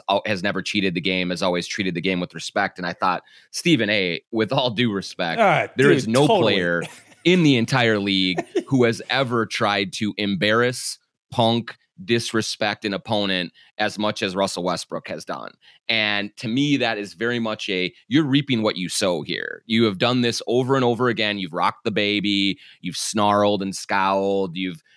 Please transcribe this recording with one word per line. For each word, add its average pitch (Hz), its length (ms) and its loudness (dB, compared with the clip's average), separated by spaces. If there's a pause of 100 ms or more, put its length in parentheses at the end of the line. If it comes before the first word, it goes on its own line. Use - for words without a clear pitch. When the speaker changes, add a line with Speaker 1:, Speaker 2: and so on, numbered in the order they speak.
Speaker 1:
al-, 98 160 2
has 98 180 -4
never 95 180 -2
cheated 95 340 -2
the 90 60 -2
game, 92 280 0
has 87 120 -4
always 87 260 0
treated 92 260 -4
the 85 80 -4
game 90 180 0
with 90 140 -6
respect." 95 440 -4
And 90 80 -8
I 85 80 -4
thought, 92 300 -2 (280)
"Stephen 117 380 2
A, 92 320 0 (100)
with 110 200 0
all 139 200 0
due 113 200 0
respect, 90 480 -4
Speaker 2:
Ah, 151 280 2 (100)
Speaker 1:
there 135 140 8
is 127 140 2
Speaker 2:
dude, 110 80 0
Speaker 1:
no 139 140 6
Speaker 2:
totally. 175 260 4
Speaker 1:
player 87 300 2 (400)
in 180 200 6
the 143 140 6
entire 117 420 2
league 95 440 0 (120)
<laughs> - 120 -4
who 127 160 4
has 113 260 2
ever 120 360 0
tried 101 480 -2
to 104 240 -4
embarrass, 107 840 0 (320)
punk, 117 440 0 (280)
disrespect 110 840 -2
an 101 80 -2
opponent 95 580 -2 (280)
as 104 180 -2
much 107 240 -4
as 95 140 -2
Russell 95 280 -2
Westbrook 85 440 -6
has 80 180 -10
done." 64 260 -12 (380)
And 104 480 -2
to - 120 -10
me, 143 280 2
that 117 200 0
is 101 160 -8
very 117 260 -4
much 107 300 -6
a, 90 240 -2 (160)
you're 147 160 2
reaping 131 360 0
what 107 140 0
you 87 140 -6
sow 87 320 0
here. 50 460 -8
You 113 180 2
have 98 120 0
done 123 220 2
this 120 260 0
over 127 300 0
and 131 80 2
over 120 240 2
again. 107 320 0
You've 87 140 -6
rocked 90 320 -2
the 117 60 0
baby. 101 680 2 (220)
You've 87 160 -8
snarled 104 640 2
and 98 120 -4
scowled. 98 840 0
You've, 92 260 -6 (140)